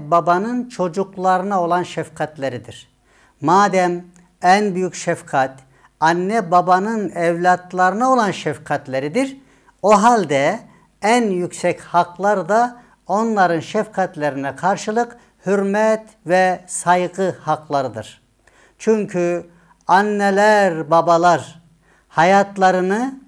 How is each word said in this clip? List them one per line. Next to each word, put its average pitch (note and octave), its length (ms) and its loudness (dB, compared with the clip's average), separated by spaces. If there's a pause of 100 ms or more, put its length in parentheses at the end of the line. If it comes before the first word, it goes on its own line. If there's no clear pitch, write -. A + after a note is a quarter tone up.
(100)
babanın F3+ 580 0
çocuklarına F#3 920 -2
olan F3 200 0
şefkatleridir. D3+ 1040 -8 (520)
Madem F3+ 640 2 (380)
en G3 320 4
büyük F3+ 200 -4
şefkat, C#3+ 640 -4 (420)
anne F3+ 500 0
babanın F#3 600 2
evlatlarına F3+ 1000 0
olan A3+ 180 2
şefkatleridir, D3 1080 -6 (420)
o G3+ 200 4
halde F3+ 560 2 (440)
en A3+ 280 2
yüksek F3+ 500 -4
haklar F3+ 680 -2
da A#3+ 320 0 (260)
onların G3 540 0
şefkatlerine D3 960 -6
karşılık G#3+ 600 -4 (300)
hürmet G#3 560 0 (240)
ve F#3 400 2
saygı F3+ 720 -2
haklarıdır. C#3 840 -6 (560)
Çünkü F3 680 -2 (400)
anneler, G3+ 1040 2
babalar E3 720 2 (460)
hayatlarını G3 1040 2 (140)